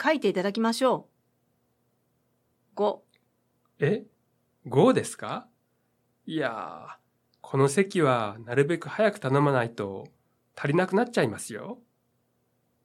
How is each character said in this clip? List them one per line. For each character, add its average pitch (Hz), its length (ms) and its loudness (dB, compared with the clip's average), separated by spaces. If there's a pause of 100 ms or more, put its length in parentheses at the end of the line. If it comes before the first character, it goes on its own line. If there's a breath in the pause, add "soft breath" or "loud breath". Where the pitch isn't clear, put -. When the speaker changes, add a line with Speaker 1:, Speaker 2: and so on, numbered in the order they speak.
Speaker 1:
書 302 100 2
い 294 80 0
て 202 80 2
い 180 40 2
た 185 100 0
だ 202 100 0
き 226 80 -4
ま 226 120 0
し 247 120 -2
ょ 220 240 0
う。 - 1700 -20
五。 202 300 -2 (720)
Speaker 2:
え？ 190 260 0 (640)
五 185 260 6
で 147 120 0
す - 120 -12
か？ 131 320 -10 (800)
い 160 100 -8
や 104 520 -6
ー、 - 60 -18 (460)
こ - 180 -4
の 135 100 6
席 190 320 0
は 117 440 2
な 120 100 -8
る 143 100 6
べ 165 140 0
く 147 100 -12
早 208 240 0
く 208 60 -14
頼 135 220 2
ま 143 120 4
な 123 120 2
い 113 100 -6
と 98 340 -8 (480)
足 147 120 -4
り 143 60 0
な 185 120 4
く 185 80 -4
な 233 100 4
っ 233 60 -6
ち 220 80 -2
ゃ 175 40 4
い 123 60 2
ま 104 100 -8
す - 140 -14
よ。 170 260 -12 (1080)